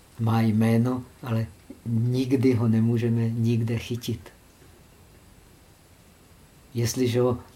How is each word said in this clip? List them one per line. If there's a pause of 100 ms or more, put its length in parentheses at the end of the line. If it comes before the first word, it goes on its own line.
(200)
má
jméno, (200)
ale (380)
nikdy
ho
nemůžeme
nikde
chytit. (2500)
Jestliže
ho (180)